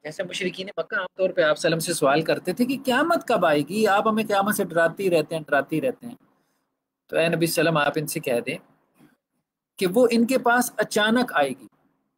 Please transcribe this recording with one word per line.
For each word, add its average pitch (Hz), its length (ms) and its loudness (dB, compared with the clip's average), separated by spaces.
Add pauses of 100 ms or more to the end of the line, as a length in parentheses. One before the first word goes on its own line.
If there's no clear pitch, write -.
जैसे 151 200 -8
मुशरिकीन 185 440 -8 (100)
मक्का 208 200 -6
आमतौर 185 320 -2
पे 175 120 2
आप 151 140 4
सल्लम 165 240 0
से 170 140 -4
सवाल 147 280 2
करते 156 320 -2
थे 247 100 0
कि 254 140 -4
क़यामत 311 500 0
कब 185 160 2
आएगी, 156 420 0
आप 208 200 2
हमें 214 200 0
क़यामत 202 280 0
से 202 100 -2
डराते 165 380 0
ही 190 60 2
रहते 165 260 0
हैं, 156 80 -6
डराते 143 320 -2
ही 151 60 0
रहते 123 260 -4
हैं, 120 100 -18 (960)
तो 151 60 -2
ए 160 120 2
नबी 165 200 0
सल्लम 165 300 2
आप 143 180 0
इनसे 156 240 -6
कह 120 200 -2
दें 143 160 -8 (1200)
कि 196 80 0
वो 226 220 4
इनके 233 300 2
पास 247 400 2
अचानक 220 540 0
आएगी। 139 340 -2 (500)